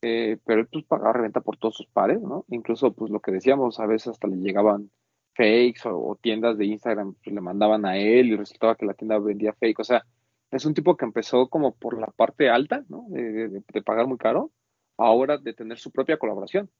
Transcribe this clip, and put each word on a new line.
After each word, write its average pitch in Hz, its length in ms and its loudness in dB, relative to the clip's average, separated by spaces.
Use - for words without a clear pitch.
Eh, 113 420 0
pero 113 160 2
él, 117 100 -2
pues, 156 140 -8
pagaba 110 280 2
reventa 120 280 -2
por - 160 -8
todos 113 180 -4
sus - 120 -16
pares, 120 340 0
¿no? 170 280 -8
Incluso, 117 440 -2
pues, 107 180 -8
lo 104 80 -4
que - 120 -6
decíamos, 123 480 0
a 110 80 -2
veces 110 220 -2
hasta 107 180 -6
le 95 100 -4
llegaban 101 540 0
fakes 120 520 4
o, 85 240 -4
o 104 40 -8
tiendas 110 440 -2
de 104 60 0
Instagram, 104 580 -4
pues, 101 100 -12
le 101 80 -6
mandaban 101 440 0
a 95 120 -2
él 117 300 6
y 110 80 2
resultaba 110 400 -2
que - 100 -8
la 98 80 -2
tienda 110 240 -2
vendía 104 360 -2
fake. - 260 -2
O 113 40 -4
sea, 120 220 0
es 131 140 -4
un 151 100 0
tipo 165 220 2
que - 80 -4
empezó 123 440 0
como 143 260 -2
por 117 240 -8
la 110 80 -6
parte - 420 2
alta, 151 400 0
¿no? 233 200 -16
De, 139 140 -6
de, 110 260 -4
de, 98 180 -12
de 104 140 -6
pagar 110 240 0
muy 127 140 -4
caro, 160 320 0
ahora 127 420 4
de 135 140 -10
tener 113 260 -14
su - 120 -16
propia 143 260 -2
colaboración. 113 520 -4